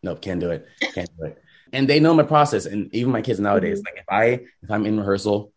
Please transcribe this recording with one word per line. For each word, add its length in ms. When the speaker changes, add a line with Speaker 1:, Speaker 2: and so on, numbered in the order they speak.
Speaker 1:
Nope, 180
can't 180
do 120
it. 160
Can't 240
do 80
it." 160
And 160
they 100
know 140
my 100
process. 420
And 280
even 180
my 100
kids 180
nowadays, 400
Speaker 2:
Mm-hmm. 60
Speaker 1:
like, 40
if 100
I, 360
if 80
I'm 140
in 140
rehearsal 580